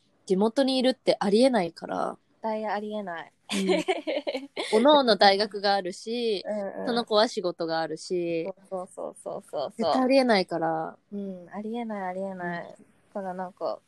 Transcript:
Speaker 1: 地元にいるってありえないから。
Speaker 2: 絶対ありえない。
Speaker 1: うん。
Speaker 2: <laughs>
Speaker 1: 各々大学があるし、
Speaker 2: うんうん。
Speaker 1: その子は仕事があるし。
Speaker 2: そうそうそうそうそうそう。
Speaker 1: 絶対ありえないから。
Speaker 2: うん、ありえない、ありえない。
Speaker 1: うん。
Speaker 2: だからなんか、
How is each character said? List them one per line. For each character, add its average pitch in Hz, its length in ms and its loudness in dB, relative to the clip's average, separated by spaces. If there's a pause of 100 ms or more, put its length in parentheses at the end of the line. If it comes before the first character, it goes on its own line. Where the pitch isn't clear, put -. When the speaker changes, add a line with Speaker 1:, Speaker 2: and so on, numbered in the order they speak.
(260)
Speaker 1:
地 190 100 2
元 220 260 2
に 262 160 2
い - 40 2
る 254 80 4
っ 254 40 0
て - 260 0
あ 196 100 0
り 220 120 6
え 269 80 6
な 220 120 2
い 170 100 -4
か - 140 -14
ら。 180 300 -4 (240)
Speaker 2:
絶 - 20 -10
対 220 240 -4
あ 202 120 -2
り 214 160 -8
え 214 80 -6
な 170 220 -8
い。 - 80 -20 (220)
Speaker 1:
う - 20 -2
ん。 294 280 2
Speaker 2:
<laughs> 294 840 -6
Speaker 1:
各 220 120 4
々 269 340 6
大 196 220 6
学 208 220 -4
が 202 140 2
あ 196 80 0
る 180 100 -6
し、 226 540 -4
Speaker 2:
う 208 60 -6
ん 196 280 -6
う 190 40 -6
ん。 - 20 -6
Speaker 1:
そ 247 80 0
の 233 100 0
子 220 100 -2
は 214 140 6
仕 208 140 -6
事 175 240 -4
が 160 140 -2
あ 165 60 -2
る 156 100 -8
し。 170 480 -4
Speaker 2:
そ 190 80 -6
う - 40 -20 (120)
そ 185 140 -8
う 196 120 -14
そ 170 160 -10
う - 120 -16
そ 165 160 -10
う - 120 -14
そ - 80 -8
う - 20 -4
そ 135 60 -4
う。 208 100 -12
Speaker 1:
絶 190 160 2
対 262 100 4
あ 254 40 2
り 269 100 4
え 262 80 6
な 220 160 4
い 180 60 -2
か 165 120 -4
ら。 160 380 -4 (160)
Speaker 2:
う 202 40 -10
ん、 185 360 -10
あ 196 80 -10
り 214 160 -8
え 240 80 -6
な 214 140 -8
い、 190 40 -6
あ 185 100 -6
り 185 100 -6
え 196 120 -6
な 175 280 -6
い。 - 20 -14
Speaker 1:
う - 0 -
ん。 - 60 -16
Speaker 2:
だ - 60 -20 (360)
か 208 80 -8
ら 185 140 -8
な 185 140 -8
ん 190 40 -14
か、 139 360 -6